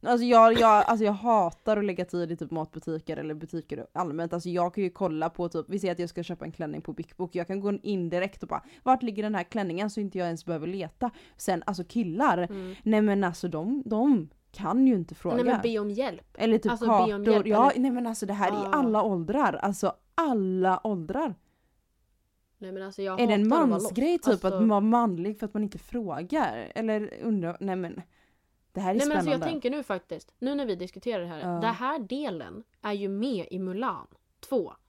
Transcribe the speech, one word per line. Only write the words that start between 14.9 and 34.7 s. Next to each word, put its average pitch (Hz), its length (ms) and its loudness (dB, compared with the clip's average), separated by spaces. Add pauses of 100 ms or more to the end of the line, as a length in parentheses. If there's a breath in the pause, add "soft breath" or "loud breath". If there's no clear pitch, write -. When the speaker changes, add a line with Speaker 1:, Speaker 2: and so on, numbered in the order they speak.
Speaker 1:
inte 170 200 -2
fråga. 180 220 -2
Speaker 2:
Nej, 247 80 2
men 247 180 2
be 233 160 -2
om 208 120 -4
hjälp. 208 440 -6
Speaker 1:
Eller 220 240 4
typ - 140 0
Speaker 2:
Alltså, 233 140 -2
be 226 60 4
om 208 160 6
Speaker 1:
kartor. 208 260 4
Speaker 2:
hjälp, 208 120 4
Speaker 1:
Ja, 220 240 6
Speaker 2:
eller 254 100 -2
Speaker 1:
nej, 262 100 2
men 240 160 -2
alltså, 226 200 -6
det 202 60 -4
här 202 180 0
är 202 40 -2
i 202 120 -2
Speaker 2:
Ah. 196 60 -4
Speaker 1:
alla 226 300 2
åldrar. 185 500 0
Alltså, 196 400 -2 (220)
alla 190 680 2
åldrar. 202 500 -4 (1200)
Speaker 2:
Nej, 185 140 -12
men 190 100 -10
alltså, 196 200 -10
jag 190 180 -2
Speaker 1:
Är 240 60 6
det 214 80 4
en 208 180 4
Speaker 2:
hatar 320 100 6
att 277 80 4
vara 196 100 2
Speaker 1:
mansgrej 220 320 0
Speaker 2:
lost. 349 120 0
Speaker 1:
typ 208 200 2
Speaker 2:
Alltså 190 180 2
Speaker 1:
att 226 60 6
vara 208 120 4
manlig 214 580 2
för 220 80 -6
att - 80 -10
man 214 80 -2
inte 202 160 -6
frågar? 175 960 -4
Eller 214 480 -4
undrar, 185 380 -2
nej, 190 160 -4
men 175 260 -8 (680)
det 190 80 -6
här 190 100 0
är 196 40 2
Speaker 2:
Nej, 226 40 4
men 285 80 2
Speaker 1:
spännande. 392 120 2
Speaker 2:
alltså, 302 120 0
jag 277 120 0 (100)
tänker 254 180 -4
nu 285 120 -4
faktiskt, - 560 -8
nu 262 160 -4
när 285 120 -4
vi 196 100 -2
diskuterar 185 460 -6
det 170 60 -8
här, 160 120 -10
Speaker 1:
Ja. 180 60 -8 (140)
Speaker 2:
den 226 140 -2
här 262 240 -4
delen 208 680 -8 (180)
är 208 100 -6
ju 202 160 -4
med 202 420 -4
i 185 80 -8
Mulan 190 480 -6 (420)
två. 208 240 -2 (160)